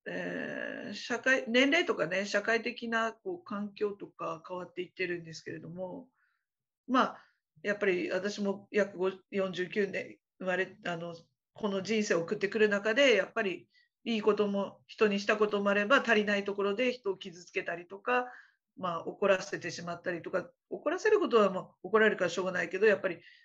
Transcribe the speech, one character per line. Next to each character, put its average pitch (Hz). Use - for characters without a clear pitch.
え 175
ー、 208
社 233
会、 262
年 247
齢 330
と 233
か -
ね、 185
社 202
会 226
的 233
な 226
こ 185
う 170
環 208
境 208
と 202
か 165
変 185
わ 180
っ 175
て 185
い 180
っ 156
て 185
る 175
ん 165
で 160
す -
け -
れ 165
ど 165
も、 180
ま 247
あ、 -
や 202
っ -
ぱ 202
り 180
私 202
も 196
約 202
ご-、 185
四 190
十 175
九 202
年 185
生 190
ま 180
れ、 185
あ 175
の、 170
こ -
の 196
人 208
生 214
を 165
送 214
っ -
て 196
く 214
る 214
中 202
で、 262
や 185
っ -
ぱ 226
り 190
い 226
い 104
こ 104
と 101
も、 101
人 -
に 202
し -
た 220
こ 214
と 208
も 202
あ 202
れ 208
ば、 254
足 226
り 214
な 202
い 202
と 202
こ 196
ろ 202
で 247
人 220
を -
傷 180
つ -
け 185
た 170
り 175
と 196
か、 247
ま 170
あ、 -
怒 -
ら 190
せ 180
て 170
し 175
ま 170
っ -
た 185
り 165
と 180
か、 180
怒 -
ら 349
せ 415
る 403
こ 311
と 226
は 202
も 185
う 185
怒 214
ら 214
れ 202
る 185
か 185
ら 175
し -
ょ 190
う -
が 185
な 175
い 170
け 185
ど、 208
や 202
っ 196
ぱ 196
り、 165